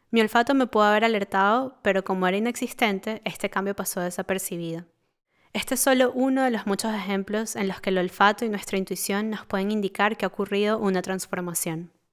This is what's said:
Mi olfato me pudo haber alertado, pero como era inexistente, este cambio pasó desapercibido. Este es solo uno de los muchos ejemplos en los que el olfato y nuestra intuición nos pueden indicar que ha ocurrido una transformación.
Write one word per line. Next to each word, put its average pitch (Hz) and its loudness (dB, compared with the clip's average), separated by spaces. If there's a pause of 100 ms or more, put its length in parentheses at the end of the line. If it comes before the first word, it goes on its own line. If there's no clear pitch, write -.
(120)
Mi 233 4
olfato 233 4
me 262 4
pudo 214 4
haber 208 4
alertado, 214 2
pero 190 2
como 185 0
era 185 2
inexistente, 220 -2
este - -4
cambio 196 -2
pasó 185 -4
desapercibido. 175 -4 (680)
Este 220 -4
es - -2
solo 262 4
uno 262 2
de 254 2
los 208 -4
muchos 208 -2
ejemplos 202 -4
en 202 -2
los 190 -8
que - -4
el 190 2
olfato 202 2
y 226 -2
nuestra 202 -4
intuición 196 -2
nos 214 -8
pueden 196 -2
indicar 208 0
que - -2
ha - 0
ocurrido 208 0
una 190 0
transformación. 175 -6 (200)